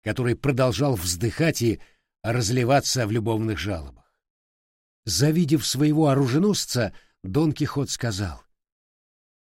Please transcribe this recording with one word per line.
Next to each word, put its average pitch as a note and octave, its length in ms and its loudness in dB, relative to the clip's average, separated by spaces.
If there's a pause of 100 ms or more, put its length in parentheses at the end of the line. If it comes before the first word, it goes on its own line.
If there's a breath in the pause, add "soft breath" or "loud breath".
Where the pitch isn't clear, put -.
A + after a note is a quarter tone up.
который A#2 320 0
продолжал B2+ 600 0
вздыхать G2 680 -2
и A#2 200 0 (420 soft breath)
разливаться A#2+ 840 2
в G2+ 40 -2
любовных A2 460 0
жалобах. E2 560 -8 (920)
Завидев D3 600 2
своего D3+ 440 2
оруженосца, C3+ 840 0 (300 soft breath)
Дон C#3+ 300 0
Кихот C#3+ 360 -4
сказал: G2 540 -6 (1040)